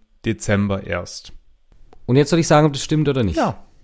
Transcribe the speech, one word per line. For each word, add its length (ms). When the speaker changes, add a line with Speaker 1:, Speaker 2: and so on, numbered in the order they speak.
Speaker 1:
Dezember 600
erst. 460
Speaker 2:
Und 120
jetzt 140
soll 80
ich 80
sagen, 200
ob 60
das 100
stimmt 240
oder 160
nicht? 140
Speaker 1:
Ja. 260